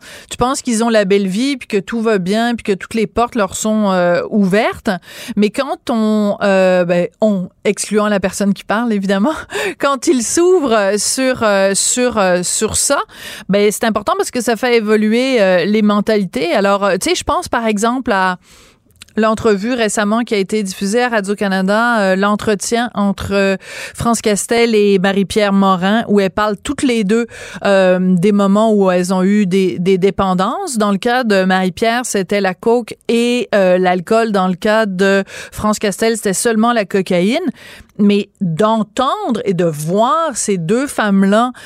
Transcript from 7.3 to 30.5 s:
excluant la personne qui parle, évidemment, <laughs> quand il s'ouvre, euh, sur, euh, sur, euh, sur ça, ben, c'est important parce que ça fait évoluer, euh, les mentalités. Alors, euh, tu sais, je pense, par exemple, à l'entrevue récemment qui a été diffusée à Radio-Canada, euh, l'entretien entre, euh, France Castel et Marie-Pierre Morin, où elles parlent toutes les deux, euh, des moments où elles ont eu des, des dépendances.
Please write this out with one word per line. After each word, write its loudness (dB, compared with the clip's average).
excluant -2
la 0
personne -2
qui -8
parle, -2
évidemment, 0
<laughs> -4
quand -2
il 2
s'ouvre, 2
euh, 2
sur, -2
euh, 2
sur, 0
euh, 2
sur -4
ça, 0
ben, 2
c'est -4
important -2
parce -2
que -4
ça -2
fait 0
évoluer, 2
euh, 4
les 2
mentalités. 0
Alors, 2
euh, 2
tu -2
sais, 2
je -6
pense, -2
par -2
exemple, 0
à 0
l'entrevue 0
récemment 0
qui -4
a 0
été -2
diffusée -2
à -2
Radio-Canada, 0
euh, 2
l'entretien -2
entre, -2
euh, 0
France -2
Castel 0
et 4
Marie-Pierre 0
Morin, 2
où 2
elles 0
parlent -2
toutes -6
les 2
deux, 0
euh, 4
des 2
moments 2
où 4
elles 0
ont 0
eu 2
des, 0
des 2
dépendances. -2